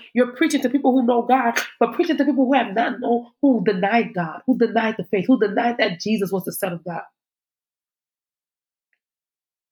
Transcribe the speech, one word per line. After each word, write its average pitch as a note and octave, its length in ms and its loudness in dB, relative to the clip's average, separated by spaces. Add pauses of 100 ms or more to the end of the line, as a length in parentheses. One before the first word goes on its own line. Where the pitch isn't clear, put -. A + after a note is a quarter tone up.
(120)
you're A#3+ 240 0
preaching D4+ 240 0
to B3+ 80 0
people C#4 240 2
who B3+ 120 2
know A#3+ 180 2
God, A#3+ 360 2 (220)
but A#3+ 140 0
preaching E4+ 240 0
to C#4+ 60 2
people C4+ 200 2
who A#3+ 80 2
have A3+ 220 0
not - 260 -2
known, A#3+ 260 -2 (160)
who A#3+ 220 4
denied G3+ 500 0
God, E3 320 -6
who B3+ 100 2
denied A3 420 0
the F3+ 60 -6
faith, F#3+ 220 -2
who C4 140 4
denied A#3 380 0
that G3+ 220 -2
Jesus G3+ 300 -2
was F#3 140 -4
the E3+ 80 -10
Son F#3 200 -6
of E3+ 120 -10
God. E3+ 180 -10 (2750)